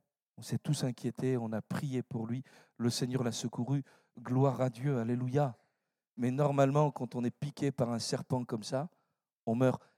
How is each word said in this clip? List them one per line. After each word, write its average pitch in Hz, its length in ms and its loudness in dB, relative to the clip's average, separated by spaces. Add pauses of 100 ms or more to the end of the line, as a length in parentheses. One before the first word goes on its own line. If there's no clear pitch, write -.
(380)
On 120 40 -16
s'est 120 160 -4
tous - 260 0
inquiétés, 127 540 0
on 113 160 -2
a 107 80 -2
prié 127 420 -2
pour 113 240 -6
lui. 127 160 -4 (340)
Le 117 120 2
Seigneur 123 340 0
l'a 117 80 0
secouru. 123 540 -2 (320)
Gloire 127 440 2
à 127 80 2
Dieu, 131 280 -2
alléluia. 123 600 0 (580)
Mais 123 160 0
normalement, 143 580 4
quand 127 260 -6
on 123 100 -2
est 117 60 0
piqué 143 400 -2
par 120 200 0
un 117 80 -2
serpent 127 460 -4
comme 107 180 -6
ça, 139 240 -4 (580)
on 113 100 0
meurt. 127 260 4 (160)